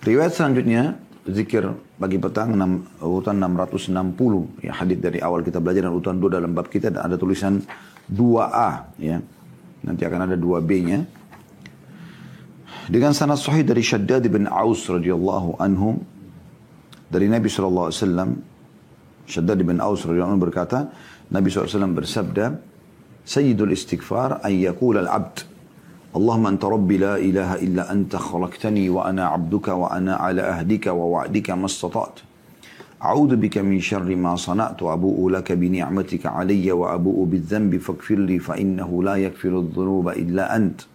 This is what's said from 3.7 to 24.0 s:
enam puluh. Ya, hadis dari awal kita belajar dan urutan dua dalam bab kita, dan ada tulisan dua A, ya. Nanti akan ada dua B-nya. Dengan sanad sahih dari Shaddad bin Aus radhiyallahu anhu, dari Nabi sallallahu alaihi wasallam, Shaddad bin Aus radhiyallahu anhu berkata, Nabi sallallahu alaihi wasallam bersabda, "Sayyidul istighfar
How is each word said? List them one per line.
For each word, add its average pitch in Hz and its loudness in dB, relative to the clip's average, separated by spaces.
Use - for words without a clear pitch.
enam 92 -2
puluh. 107 2
Ya, - -6
hadis 90 0
dari 85 -2
awal 85 0
kita 90 -2
belajar 90 2
dan 90 -2
urutan 90 -2
dua 90 2
dalam 85 -2
bab 87 -4
kita, 98 0
dan - -4
ada 87 -2
tulisan 98 0
dua 113 4
A, 113 2
ya. 82 -2
Nanti 87 -4
akan 87 -2
ada 92 0
dua 87 0
B-nya. 92 0
Dengan 127 4
sanad 143 2
sahih 143 2
dari 117 2
Shaddad 120 2
bin 101 2
Aus 110 0
radhiyallahu 90 0
anhu, 98 2
dari 95 4
Nabi 110 2
sallallahu 90 0
alaihi - -6
wasallam, 95 0
Shaddad 90 0
bin 87 0
Aus 101 -2
radhiyallahu 90 0
anhu 95 2
berkata, 107 -2
Nabi 95 0
sallallahu 95 -2
alaihi 104 -4
wasallam 95 0
bersabda, 87 -2
"Sayyidul 107 2
istighfar 120 -4